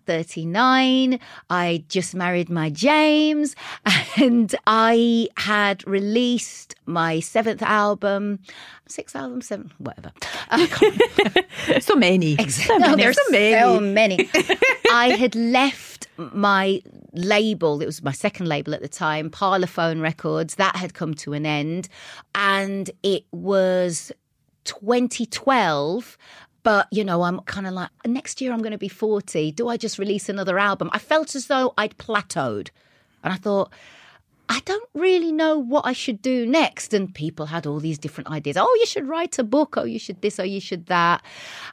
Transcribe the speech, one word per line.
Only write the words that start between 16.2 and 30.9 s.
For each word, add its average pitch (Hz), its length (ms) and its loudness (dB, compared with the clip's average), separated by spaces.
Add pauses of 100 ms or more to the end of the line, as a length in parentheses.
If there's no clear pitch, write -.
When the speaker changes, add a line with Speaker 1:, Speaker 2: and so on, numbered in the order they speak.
Speaker 1:
label, 185 680 0
it - 40 -4
was - 160 -10
my 143 100 -4
second 190 340 -4
label 147 280 -4
at - 80 -10
the 143 60 -10
time, 156 420 -6
Parlophone 180 680 -2
Records. 160 560 -4
That 190 200 0
had 180 180 -10
come 160 200 -6
to 147 200 -12
an 147 120 -6
end. 156 420 -4 (460)
And 196 560 0 (120)
it 196 300 0
was 180 760 0 (540)
twenty 240 600 -2
twelve. 180 920 0 (480)
But, 208 280 4
you 208 100 -2
know, 175 200 0
I'm 175 180 -2
kinda 190 320 -10
like, 185 180 -8 (160)
"Next 247 340 -6
year 262 120 -4
I'm 226 100 -4
gonna 214 160 -6
be 202 100 -8
forty. 196 640 -2
Do 233 180 -4
I 233 80 -4
just - 220 -6
release 202 300 -4
another 190 320 -2
album?" 196 320 0